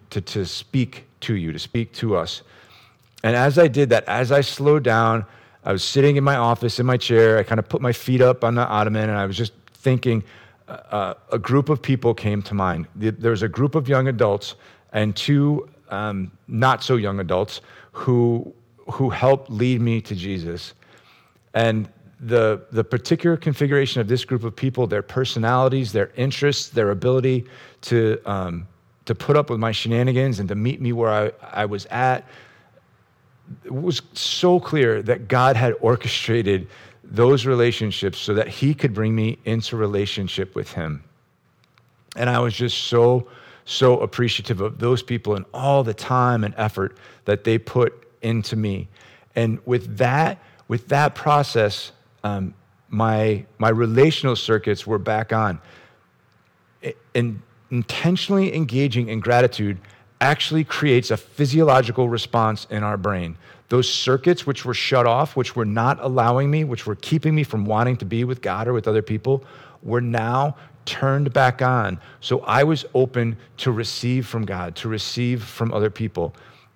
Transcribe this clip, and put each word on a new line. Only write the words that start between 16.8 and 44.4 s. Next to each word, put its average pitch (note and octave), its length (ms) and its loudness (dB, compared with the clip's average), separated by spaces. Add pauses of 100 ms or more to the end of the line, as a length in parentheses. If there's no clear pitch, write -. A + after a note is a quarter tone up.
so C3 140 0
young G2+ 240 -2
adults F#2 400 -2 (320)
who, A#2+ 640 0 (360)
who C3 200 -2
helped C3+ 400 2
lead A#2 300 0
me A#2 200 0
to - 140 -8
Jesus. F2 600 -8 (800)
And A2 340 0 (320)
the, A2 500 2
the A2+ 140 0
particular E3 520 0
configuration C#3 640 0
of G#2+ 60 0
this B2 180 0
group A#2 200 -4
of A2+ 100 -6
people, B2+ 320 -2
their G2+ 160 -2
personalities, B2+ 920 0
their G2+ 240 0
interests, C#3 520 -2
their G#2+ 220 0
ability B2+ 560 0 (340)
to, A2+ 460 0
um, F#2 420 -6 (380)
to A#2 80 -2
put - 220 0
up D3 140 2
with A#2 80 -2
my A2+ 140 -2
shenanigans B2 640 0
and G2 120 -4
to G2+ 40 -4
meet A2+ 260 -2
me A#2+ 120 -2
where A#2 180 0
I, G#2+ 220 0 (300)
I - 20 0
was G2+ 220 -6
at, B2+ 420 -2 (1400)
it - 80 -14
was D#3 300 -4 (100)
so - 480 2
clear A#2 420 0
that A2+ 260 -2
God B2+ 280 4
had A#2 240 2
orchestrated A2+ 880 0 (340)
those A#2+ 440 4
relationships A2+ 720 0
so - 160 -2
that G#2+ 120 0
he C#3 280 0
could C#3 200 -2
bring A2 200 0
me A2 300 -2
into A2+ 320 -4
relationship G2+ 800 -4
with - 200 -8
him. D#2 280 -8 (1120)
And A#2+ 140 0
I A#2+ 80 2
was A#2+ 160 0
just A#2+ 300 -4
so, A#2+ 440 4 (360)
so B2+ 360 4
appreciative G#2+ 600 -4